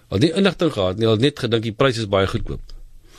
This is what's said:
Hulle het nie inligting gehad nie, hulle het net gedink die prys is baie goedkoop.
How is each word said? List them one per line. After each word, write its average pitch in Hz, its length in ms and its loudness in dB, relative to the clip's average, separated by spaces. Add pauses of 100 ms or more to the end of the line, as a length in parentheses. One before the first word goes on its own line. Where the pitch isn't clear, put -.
Hulle 95 120 -2
het - 20 2
nie 160 100 4
inligting 180 400 2
gehad 92 240 0
nie, 110 80 -2
hulle 110 120 4
het 104 40 0
net 143 180 0
gedink 113 240 0
die 113 100 -6
prys 131 260 0
is 110 100 -4
baie 98 180 2
goedkoop. 73 340 -6 (580)